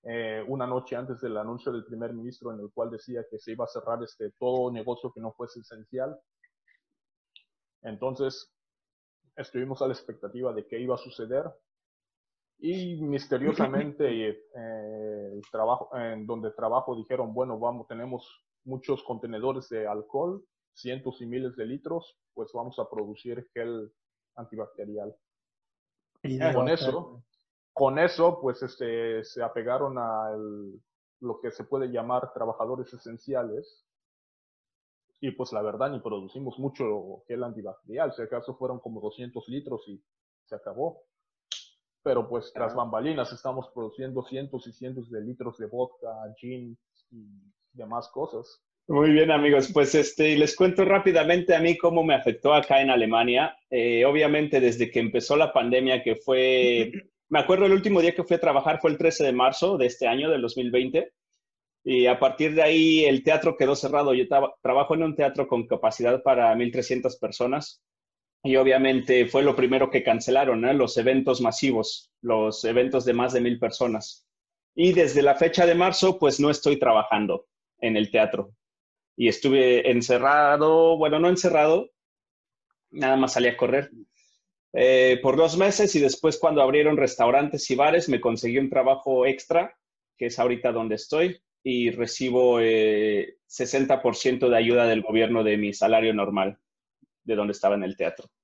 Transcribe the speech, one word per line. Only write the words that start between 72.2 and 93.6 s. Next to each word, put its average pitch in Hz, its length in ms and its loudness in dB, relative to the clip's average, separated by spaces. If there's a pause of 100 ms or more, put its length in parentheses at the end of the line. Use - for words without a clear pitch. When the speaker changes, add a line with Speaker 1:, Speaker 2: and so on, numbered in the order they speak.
Speaker 2:
los 110 440 0
eventos 123 400 2
de 123 80 2
más 123 180 0
de 127 100 0
mil 120 180 0
personas. 113 680 -4 (480)
Y 180 160 4
desde 147 300 4
la 139 140 6
fecha 170 300 4
de 170 100 6
marzo, 185 440 2
pues, 143 220 2
no 151 80 4
estoy 147 280 0
trabajando 107 680 2 (340)
en 113 160 0
el 104 160 0
teatro. 110 400 0 (640)
Y 120 120 2
estuve 127 640 4
encerrado, 147 1080 4
bueno, 156 220 0
no 175 100 4
encerrado, 170 640 2 (1000)
nada 135 260 0
más 131 180 2
salí 123 140 2
a 117 100 0
correr, 131 340 0 (800)
eh, 127 480 6
por 135 160 2
dos 160 180 4
meses, 196 400 2
y 156 40 4
después 143 400 2
cuando 151 240 4
abrieron 147 340 4
restaurantes 135 720 2
y 131 60 2
bares 156 340 4
me 123 100 0
conseguí 117 380 -2
un 135 140 0
trabajo 131 560 2
extra, 160 500 0 (400)
que 123 100 -6
es 120 120 -8
ahorita 120 320 0
donde 113 240 -4
estoy, 170 440 -2 (240)
y 120 280 0
recibo, 123 680 2
eh, 107 840 2
sesenta 135 560 0